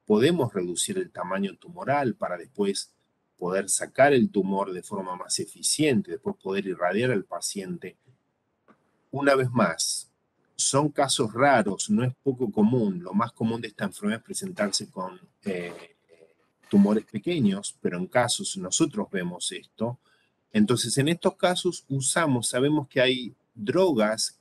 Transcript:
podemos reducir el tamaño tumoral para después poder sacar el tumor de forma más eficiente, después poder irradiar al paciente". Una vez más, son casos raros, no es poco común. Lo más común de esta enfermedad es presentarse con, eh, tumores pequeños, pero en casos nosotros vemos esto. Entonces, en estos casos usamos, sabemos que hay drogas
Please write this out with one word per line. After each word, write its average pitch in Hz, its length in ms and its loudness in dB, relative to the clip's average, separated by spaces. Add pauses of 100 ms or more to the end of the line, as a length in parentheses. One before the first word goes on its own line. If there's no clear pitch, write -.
podemos 127 480 2
reducir 90 440 -4
el 90 140 -6
tamaño 95 460 -6
tumoral 131 580 -2
para 90 220 -6
después 98 560 -4 (440)
poder 92 320 -2
sacar 135 440 4
el 110 160 6
tumor 98 420 0
de 90 120 -8
forma 95 340 -8
más - 220 -6
eficiente, 120 720 0
después 98 300 -6
poder 95 260 -4
irradiar 92 440 0
al 101 140 -2
paciente". 90 720 -8 (1120)
Una 139 240 2
vez 131 140 2
más, - 600 -2 (440)
son 143 340 0
casos 127 440 0
raros, 104 560 2
no 107 140 4
es 127 100 0 (100)
poco 127 280 -2
común. 107 520 2
Lo 90 100 -10
más 117 180 0
común 113 280 -2
de 113 100 -8
esta 110 160 -6
enfermedad 104 340 -4
es - 60 -18
presentarse 98 640 -4
con, 92 300 -10 (240)
eh, 87 300 -6 (960)
tumores 107 360 6
pequeños, 104 760 0
pero 87 180 -2
en 92 80 -4
casos - 500 0
nosotros 98 540 -2
vemos 87 400 -6
esto. 110 480 -8 (520)
Entonces, 113 460 2
en 139 100 2
estos 170 280 0
casos 180 540 0
usamos, 135 600 0
sabemos 143 380 0
que 131 140 0
hay 127 340 2 (180)
drogas 113 880 0